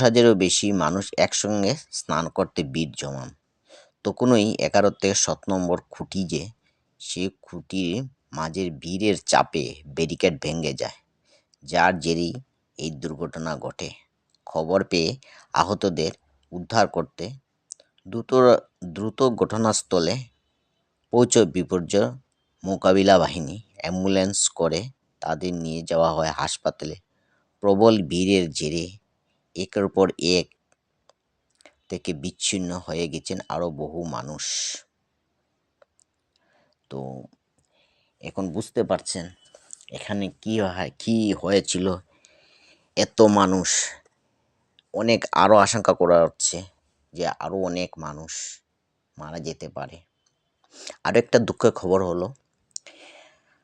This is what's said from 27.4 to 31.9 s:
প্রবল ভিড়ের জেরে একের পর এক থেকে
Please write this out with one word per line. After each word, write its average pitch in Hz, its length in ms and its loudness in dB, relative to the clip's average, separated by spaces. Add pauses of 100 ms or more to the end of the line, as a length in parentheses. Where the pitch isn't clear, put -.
প্রবল 101 320 6 (180)
ভিড়ের 92 360 2 (120)
জেরে 82 260 -4 (720)
একের 95 400 -2
পর 95 120 4 (300)
এক 82 100 -2 (1400)
থেকে 92 260 -8